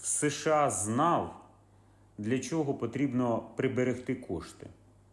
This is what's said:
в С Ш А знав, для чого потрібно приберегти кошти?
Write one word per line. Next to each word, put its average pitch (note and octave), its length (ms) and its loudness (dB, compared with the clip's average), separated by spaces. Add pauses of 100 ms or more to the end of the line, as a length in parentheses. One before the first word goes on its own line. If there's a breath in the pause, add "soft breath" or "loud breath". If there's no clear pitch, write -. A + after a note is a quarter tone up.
в - 40 -8
С - 240 2
Ш D3+ 340 4
А C3+ 60 4
знав, A2 680 0 (800 soft breath)
для A2 200 0
чого C#3+ 360 -2
потрібно B2 640 0 (180)
приберегти B2 580 0
кошти? - 520 -8 (460)